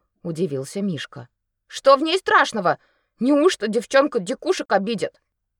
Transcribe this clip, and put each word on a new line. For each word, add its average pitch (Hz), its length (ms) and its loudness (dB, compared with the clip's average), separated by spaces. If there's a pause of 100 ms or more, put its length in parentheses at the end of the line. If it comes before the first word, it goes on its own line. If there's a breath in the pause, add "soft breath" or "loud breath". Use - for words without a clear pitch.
(240)
удивился 156 580 -6
Мишка. 160 460 -8 (400)
«Что - 280 4
в 262 60 2
ней 320 160 0
страшного? 226 640 0 (400)
Неужто 285 480 2
девчонка 247 520 0
дикушек 269 520 -6
обидит?» 196 500 -2 (380)